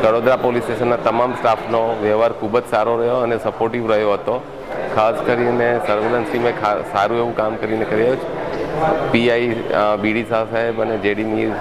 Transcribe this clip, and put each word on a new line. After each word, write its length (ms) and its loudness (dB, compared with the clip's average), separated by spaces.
કડોદરા 320 4
પોલીસ 280 0
સ્ટેશનના 320 0
તમામ 380 2
સ્ટાફનો 680 0
વ્યવહાર 300 2
ખૂબ 280 0
જ 120 -6
સારો 280 2
રહ્યો 160 2
અને 220 0
સપોર્ટિવ 540 -2
રહ્યો 220 2
હતો. 280 -2
ખાસ 200 2
કરીને 600 2
સર્વેલન્સ 440 0
ટીમે 200 0
ખા-, 300 0
સારું 260 2
એવું 180 0
કામ 200 0
કરીને 300 -2
કર્યું 300 2
છે. 960 -4
પી 180 4
આઈ, 340 0
અ, 220 2
બી 180 0
ડી 100 -2
શાહ 280 -2
સાહેબ 300 -2
અને 160 -2
જે 160 0
ડી 100 -2
મીર 380 -2